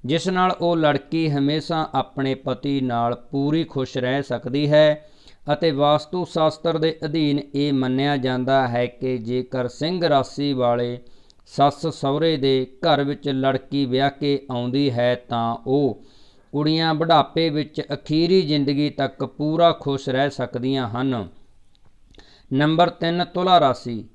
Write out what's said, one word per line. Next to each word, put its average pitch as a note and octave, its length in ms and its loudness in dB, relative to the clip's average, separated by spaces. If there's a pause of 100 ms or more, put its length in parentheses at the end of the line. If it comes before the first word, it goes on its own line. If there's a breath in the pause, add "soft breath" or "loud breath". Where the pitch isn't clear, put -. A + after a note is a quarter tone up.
ਜਿਸ D#3+ 260 -2
ਨਾਲ F#3 220 2
ਉਹ E3+ 260 0
ਲੜਕੀ D#3 520 0
ਹਮੇਸ਼ਾ D3+ 640 0
ਆਪਣੇ C3+ 400 -2
ਪਤੀ C3+ 460 -4
ਨਾਲ A#2+ 340 0 (160)
ਪੂਰੀ C#3+ 340 0
ਖੁਸ਼ C3 320 -6
ਰਹਿ B2+ 260 -2
ਸਕਦੀ C3 460 -2
ਹੈ। D3+ 400 4 (440 loud breath)
ਅਤੇ D#3+ 200 0
ਵਾਸਤੂ D3 520 0
ਸ਼ਾਸਤਰ D#3+ 520 -2
ਦੇ D#3+ 180 0 (100)
ਅਧੀਨ D3 340 0 (160)
ਇਹ C#3+ 180 0
ਮੰਨਿਆ C3 440 0
ਜਾਂਦਾ B2+ 500 0
ਹੈ A#2+ 200 0
ਕਿ B2+ 320 -6
ਜੇਕਰ B2 500 -4
ਸਿੰਘ E3+ 360 -4
ਰਾਸ਼ੀ C#3+ 500 0
ਵਾਲੇ A#2+ 420 0 (540 soft breath)
ਸੱਸ C#3+ 380 0
ਸਹੁਰੇ D3 480 0
ਦੇ C3 280 2 (180)
ਘਰ C#3+ 200 2
ਵਿੱਚ C#3+ 260 -4
ਲੜਕੀ C3+ 560 -2
ਵਿਆਹ C3 260 0
ਕੇ C#3+ 280 -2 (120)
ਆਉਂਦੀ B2+ 400 -2
ਹੈ, B2 260 2
ਤਾਂ A#2 400 -4
ਉਹ C3 460 0 (500 soft breath)
ਕੁੜੀਆਂ D#3 420 0
ਬੁਢਾਪੇ E3 540 2
ਵਿੱਚ D3 340 -4
ਅਖੀਰੀ E3+ 580 2
ਜ਼ਿੰਦਗੀ D3 500 0
ਤੱਕ - 360 -4
ਪੂਰਾ D#3+ 460 2
ਖੁਸ਼ C#3 360 -4
ਰਹਿ C3 200 0
ਸਕਦੀਆਂ B2+ 600 -4
ਹਨ। B2 380 -4 (1200 soft breath)
ਨੰਬਰ D#3+ 400 4
ਤਿੰਨ, E3+ 340 -2
ਤੁਲਾ F3+ 340 4
ਰਾਸ਼ੀ। - 440 0 (120)